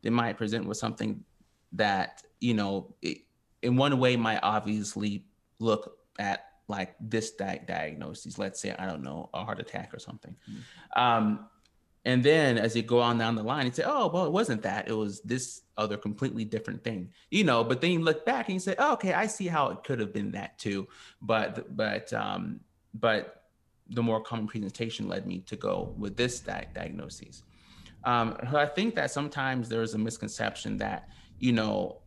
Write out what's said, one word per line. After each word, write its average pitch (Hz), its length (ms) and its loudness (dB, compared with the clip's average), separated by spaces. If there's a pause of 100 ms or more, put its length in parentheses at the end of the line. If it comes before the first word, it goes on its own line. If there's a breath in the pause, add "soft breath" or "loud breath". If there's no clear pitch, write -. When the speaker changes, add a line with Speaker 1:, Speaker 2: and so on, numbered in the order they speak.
Speaker 1:
they 113 100 0
might 117 280 2
present 110 280 -2
with 104 120 -4
something 113 440 -4 (500)
that, 98 500 0 (180)
you 120 140 2
know, 98 480 0
it, - 160 -4 (440)
in 123 140 4
one 139 220 6
way 127 180 6
might 113 260 2
obviously 104 840 0 (340)
look - 400 2 (200)
at, 101 280 -2 (220)
like, 98 320 -4
this 110 320 -2
di-, 98 340 -6
diagnosis, 78 720 -6
let's 98 220 -4
say, 98 180 -4
I 95 80 -6
don't 78 160 -6
know, 71 320 -8
a 85 100 -4
heart 107 160 -6
attack - 320 -10
or - 60 -14
something. - 360 -16 (140)
Speaker 2:
Mm-hmm. - 520 -6
Speaker 1:
Um, 113 480 2 (560)
and 127 180 4
then 143 340 6
as 113 200 2
you 113 60 2
go 120 180 6
on 120 180 4
down 113 160 2
the 110 80 -2
line, 131 240 0
you 123 60 0
say, - 120 -2
"Oh, 262 220 2
well, 170 200 2
it 147 40 0
wasn't 156 320 2
that. 101 240 -2
It - 60 -2
was 107 300 -2
this - 400 -4 (140)
other 104 200 0
completely 110 480 -2
different 110 400 -6
thing," 98 260 -4 (220 soft breath)
you 208 100 4
know, 120 220 6
but 123 160 0
then 170 100 4
you 175 80 4
look 156 260 2
back 240 220 0
and 190 80 -2
you 190 60 -2
say, 196 180 -2
"Oh, 285 140 4
okay, 190 200 0
I 214 140 2
see 202 220 -4
how 151 220 2
it - 120 -10
could 127 160 -2
have 104 140 -2
been 101 180 -2
that 98 260 -8
too." 98 300 -2 (340 loud breath)
But, 110 560 0
but, 104 360 -2
um, - 480 -4 (340)
but 110 480 0 (480)
the 117 140 0
more 110 160 2
common 110 260 -4
presentation 107 640 -6
led 95 180 -4
me 92 200 -6
to 107 100 -10
go 92 420 -2
with 101 180 -6
this 123 220 0
di-, - 340 -8
diagnosis. - 680 -12 (640 loud breath)
Um, 117 320 2 (180)
I 147 120 6
think 208 280 0
that 151 160 0
sometimes 131 580 -2
there 113 140 0
is 107 120 -4
a 107 40 0
misconception 110 800 -4
that, 104 320 -4 (320 loud breath)
you 127 100 4
know 107 560 0